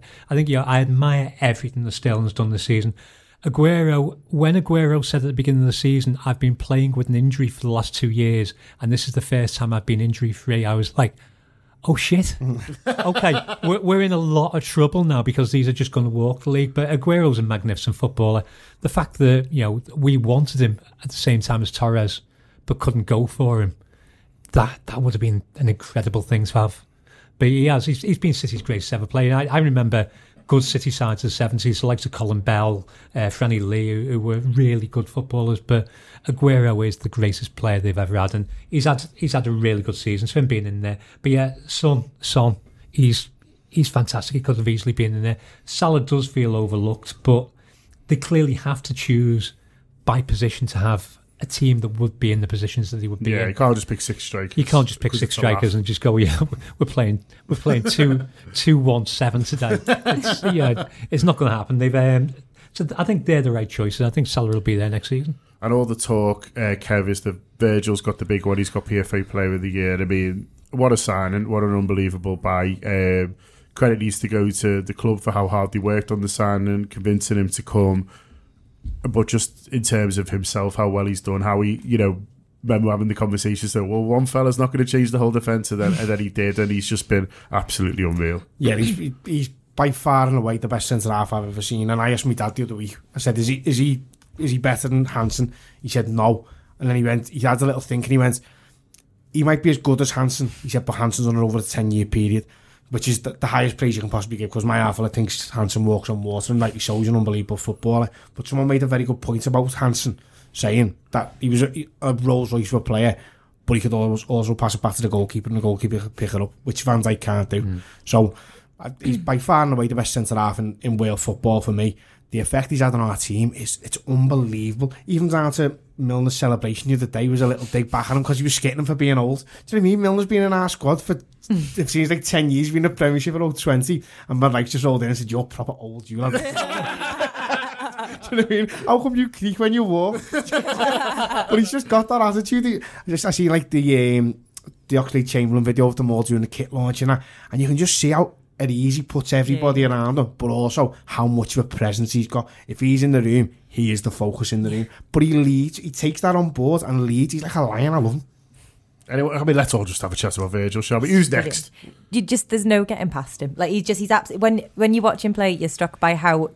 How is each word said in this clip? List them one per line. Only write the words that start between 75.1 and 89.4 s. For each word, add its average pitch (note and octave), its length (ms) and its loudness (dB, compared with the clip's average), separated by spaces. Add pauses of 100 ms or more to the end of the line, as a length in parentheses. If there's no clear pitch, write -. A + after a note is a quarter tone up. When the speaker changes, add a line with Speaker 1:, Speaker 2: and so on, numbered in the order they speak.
Speaker 3:
for G#2+ 120 -4
how G2 160 0
hard G2 240 0
they G#2 80 -2
worked G#2 320 0
on G#2 80 -2
the G2+ 80 -2
signing, G2+ 560 0
convincing G2+ 540 0
him F#2+ 100 2
to - 140 -6
come. F#2+ 460 2 (920)
But A2+ 260 0
just - 400 -4
in B2 140 -2
terms G#2 360 0
of F#2+ 120 -2
himself, G2 460 -4
how G#2 140 2
well G2+ 160 0
he's G2 160 -4
done, G2 180 -2
how G2+ 220 2
he, G#2 220 -2
you A#2+ 120 0
know, G2 260 2 (400)
remember A2 280 2
having G#2 180 0
the G#2+ 60 -2
conversations G#2 580 -2
that, G2+ 120 -2
"Well, A2 180 -2
one B2 240 2
fella's C3 320 0
not B2+ 140 2
gonna B2+ 120 2
change B2+ 260 2
the B2 80 0
whole A#2 120 2
defence," A2+ 420 -2
and G#2 80 -2
then, F3+ 140 2
and A2+ 140 -2
then G#2 100 0
he G#2 100 -2
did, G2+ 300 -2
and G#2 120 2
he's G2+ 160 -2
just - 220 -4
been G2 200 2 (220)
absolutely F#2+ 540 -2
unreal. E2+ 380 -2 (160)
Speaker 2:
Yeah, A#2 180 2
he's, C#3 220 0
he, D3 160 -8 (100)
he's D3 240 -4